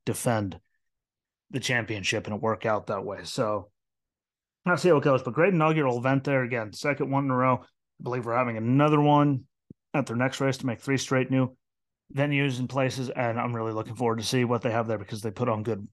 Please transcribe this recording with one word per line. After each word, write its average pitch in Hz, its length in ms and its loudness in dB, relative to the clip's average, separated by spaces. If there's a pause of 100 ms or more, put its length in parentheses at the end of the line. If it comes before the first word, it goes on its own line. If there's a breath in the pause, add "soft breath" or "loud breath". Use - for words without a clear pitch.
defend 107 540 -2 (920)
the 131 100 -6
championship 107 680 -2
and 107 80 -6
it 101 80 -6
work 110 240 -2
out 107 220 -2
that 98 160 -4
way. 98 200 -8
So 107 460 -4 (920)
I'll 180 120 4
see 180 120 2
how 160 80 8
it 135 80 2
goes. 135 180 4
But 117 120 -6
great 180 200 4
inaugural 156 440 2
event 131 260 2
there. 135 180 2
Again, 117 300 -4
second 139 380 -4
one 139 140 0
in 135 60 -2
a 127 60 2
row. 127 260 2
I - 400 -20
believe 123 240 -4
we're 117 100 -2
having 120 200 0
another 143 440 4
one 147 440 4 (500)
at 135 120 -2
their 117 100 -6
next 131 240 -2
race 135 180 0
to - 80 -8
make 113 140 -6
three 135 180 -2
straight 131 320 0
new 131 240 2 (600)
venues 139 460 0
and 123 80 -4
places. 131 420 -2
And 120 280 -2
I'm 120 160 -2
really 113 180 -4
looking 110 220 -6
forward 113 240 0
to 110 60 -6
see 127 200 2
what 117 180 0
they 123 80 0
have 113 160 0
there 110 120 -2
because 101 240 -10
they 110 80 -4
put 123 180 -2
on 107 140 -2
good 104 300 -4